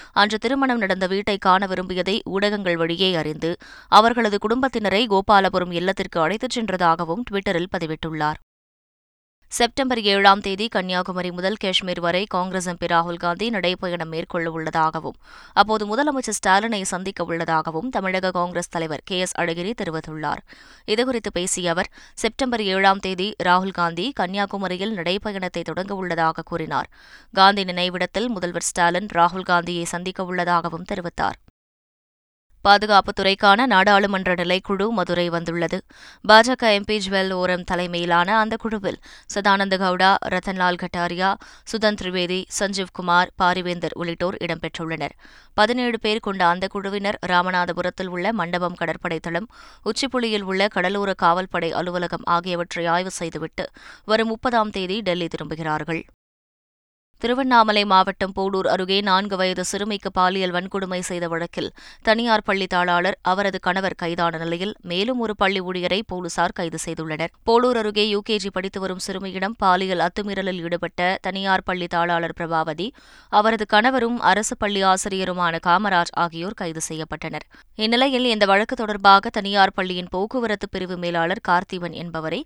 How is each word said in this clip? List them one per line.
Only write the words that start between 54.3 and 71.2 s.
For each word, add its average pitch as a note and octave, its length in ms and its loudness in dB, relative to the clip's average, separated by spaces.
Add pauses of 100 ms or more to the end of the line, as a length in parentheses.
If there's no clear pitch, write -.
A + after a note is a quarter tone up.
தேதி F#3+ 320 -4
டெல்லி F3 260 -2
திரும்புகிறார்கள். D#3+ 760 -6 (1200)
திருவண்ணாமலை A#3 640 4
மாவட்டம் F#3+ 500 4
போடூர் F#3+ 320 0
அருகே F#3 340 0
நான்கு G3 360 0
வயது F#3 260 0
சிறுமிக்கு G3+ 480 -6
பாலியல் F#3 400 2
வன்கொடுமை F#3 480 -4
செய்த F3 280 -4
வழக்கில் E3 420 -4 (320)
தனியார் A3 420 2
பள்ளி G3 240 -2
தாளாளர், F3+ 540 2
அவரது F#3+ 380 0
கணவர் F#3 420 -2
கைதான E3+ 360 -2
நிலையில் E3+ 440 -4
மேலும் G3+ 380 -2
ஒரு A3 160 -4
பள்ளி F#3+ 260 0
ஊழியரை F3+ 460 -2
போலீசார் F3+ 440 -2
கைது E3 340 -6
செய்துள்ளனர். D#3+ 460 -6 (140)
போடூர் B3 320 4
அருகே G#3+ 320 0
யூ G#3 120 0
கே G#3+ 160 -2
ஜி G3 120 -6
படித்து F#3+ 300 -6
வரும் F#3 200 -6
சிறுமியிடம் F#3+ 580 -6
பாலியல் F#3 420 4
அத்துமீறலில் F#3 640 -2
ஈடுபட்ட F3+ 600 -2